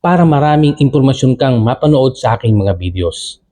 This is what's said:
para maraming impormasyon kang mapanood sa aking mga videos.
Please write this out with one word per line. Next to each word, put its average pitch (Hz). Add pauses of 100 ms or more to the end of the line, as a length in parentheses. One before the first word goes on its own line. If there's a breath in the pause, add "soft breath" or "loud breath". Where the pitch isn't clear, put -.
para 175
maraming 147
impormasyon 135
kang 127
mapanood 131
sa 117
aking 110
mga 98
videos. 87 (120)